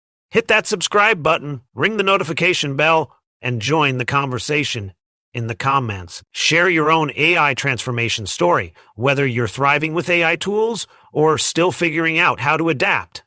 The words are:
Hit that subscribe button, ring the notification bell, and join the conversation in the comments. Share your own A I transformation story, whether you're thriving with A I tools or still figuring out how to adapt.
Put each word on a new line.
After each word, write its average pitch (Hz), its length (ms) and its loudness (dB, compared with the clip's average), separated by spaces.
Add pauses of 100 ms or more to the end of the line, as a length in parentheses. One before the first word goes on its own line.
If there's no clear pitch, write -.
(300)
Hit 226 180 0
that 214 180 2
subscribe 208 560 0
button, 147 400 -2 (140)
ring 196 220 -2
the 202 60 0
notification 170 760 0
bell, 156 380 2 (260)
and 123 200 -4
join 139 360 2
the 123 80 -4
conversation 131 880 -2 (400)
in 117 140 -6
the 113 80 -6
comments. 113 760 -2
Share 170 380 2
your 160 200 2
own 156 260 2
A 165 220 2
I 147 160 4
transformation 120 720 -4
story, 139 480 0 (220)
whether 139 320 0
you're 120 200 -2
thriving 143 460 0
with 170 160 -4
A 170 140 2
I 165 140 0
tools 214 500 -2 (240)
or 156 260 2
still 175 340 0
figuring 160 460 -2
out 165 220 2
how 143 160 0
to 160 140 0
adapt. 151 580 -2